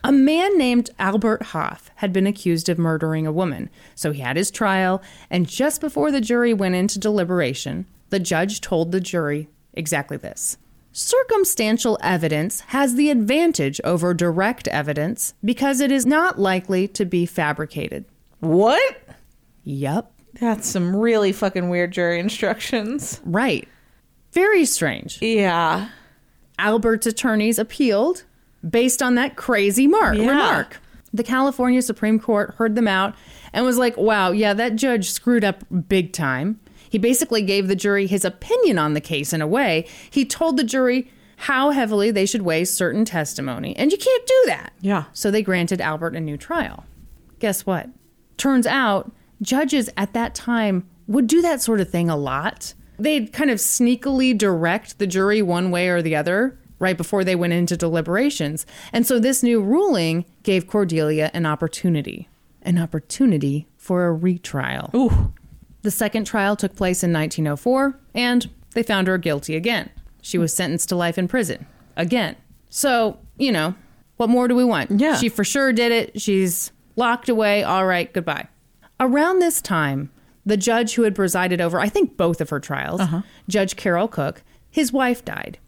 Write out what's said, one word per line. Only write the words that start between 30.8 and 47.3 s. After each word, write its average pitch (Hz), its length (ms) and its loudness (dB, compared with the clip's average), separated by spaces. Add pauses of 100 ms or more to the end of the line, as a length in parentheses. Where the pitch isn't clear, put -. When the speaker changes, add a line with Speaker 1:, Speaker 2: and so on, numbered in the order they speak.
Speaker 1:
The 220 100 -2
California 254 580 2
Supreme 220 380 0
Court 208 380 0
heard 226 180 0
them 233 120 2
out 196 280 0 (380)
and 233 120 0
was 247 120 2
like, 247 200 2
"Wow, 202 340 2
yeah, 208 220 2
that 226 220 0
judge 233 360 0
screwed 240 320 2
up 190 200 -2 (240)
big 185 260 0
time." 147 460 -2 (300)
He 214 80 -2
basically 233 440 2
gave 196 260 0
the 196 80 2
jury 202 320 0
his 190 160 0
opinion 302 540 0
on 151 160 0
the 151 80 -2
case 143 320 -6
in 160 80 -2
a 151 60 -2
way. 175 380 0 (240)
He 277 160 2
told 330 320 0
the 311 60 2
jury 254 480 0 (260)
how 277 340 0
heavily 220 400 0
they 202 140 2
should 202 180 -2
weigh 170 220 0
certain 180 400 0
testimony, 143 680 -6
and 294 160 2
you 403 60 0
can't 494 280 0
do 523 220 6
that. - 240 -4 (100)
Speaker 2:
Yeah. 196 220 0 (100)
Speaker 1:
So - 180 -2
they 214 100 2
granted 185 400 0
Albert 160 340 -4
a 165 60 -6
new 147 160 -6
trial. - 480 -6 (540)